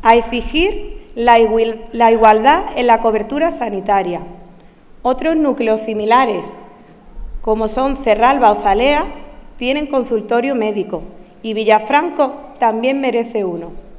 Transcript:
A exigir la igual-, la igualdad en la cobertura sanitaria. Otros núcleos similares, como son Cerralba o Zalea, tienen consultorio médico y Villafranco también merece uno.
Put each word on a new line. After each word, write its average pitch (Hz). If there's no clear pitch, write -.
A 226
exigir 247
la 233
igual-, 226
la 226
igualdad 226
en 247
la 226
cobertura 226
sanitaria. 196
Otros 269
núcleos 254
similares, 220
como 220
son 262
Cerralba 240
o 208
Zalea, 247
tienen 277
consultorio 240
médico 208
y 220
Villafranco 220
también 233
merece 233
uno. 170